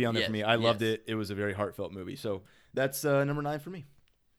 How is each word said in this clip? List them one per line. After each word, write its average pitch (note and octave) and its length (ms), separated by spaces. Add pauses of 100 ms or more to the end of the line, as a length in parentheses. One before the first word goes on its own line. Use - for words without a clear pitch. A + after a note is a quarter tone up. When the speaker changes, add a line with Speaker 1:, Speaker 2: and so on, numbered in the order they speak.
Speaker 1:
be B2 60
on A2+ 60
there A2+ 100
for G2 60
Speaker 2:
Yes, A2 40
Speaker 1:
me. G#2+ 100
I A2 120
loved A2+ 260
Speaker 2:
yes. A2 140
Speaker 1:
it. - 120
It A2 80
was G#2+ 140
a G#2 60
very G2+ 180
heartfelt G2 400
movie. F#2+ 240
So G2+ 240 (320)
that's, C#3 320
uh, C#3+ 180
number C#3+ 180
nine D3 180
for C#3+ 100
me. F3+ 160 (540)